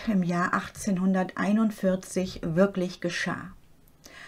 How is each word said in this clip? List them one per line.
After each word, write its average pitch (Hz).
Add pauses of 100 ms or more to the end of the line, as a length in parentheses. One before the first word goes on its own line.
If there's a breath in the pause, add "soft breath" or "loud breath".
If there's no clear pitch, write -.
im 196
Jahr 175
achtzehnhunderteinundvierzig 185
wirklich 185
geschah. 175 (760 soft breath)